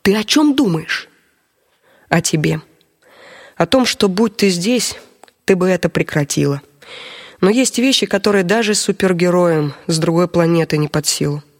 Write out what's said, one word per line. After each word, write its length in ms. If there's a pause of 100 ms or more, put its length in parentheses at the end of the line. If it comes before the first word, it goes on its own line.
Ты 140
о 80
чём 320
думаешь? 540 (1000)
О 120
тебе. 380 (960)
О 120
том, 180
что 240
будь 260
ты 140
здесь, 460 (500)
ты 100
бы 140
это 200
прекратила. 760 (760)
Но 120
есть 260
вещи, 300
которые 360
даже 300
супергероям 1000 (100)
с 140
другой 280
планеты 520
не 80
под 180
силу. 380 (160)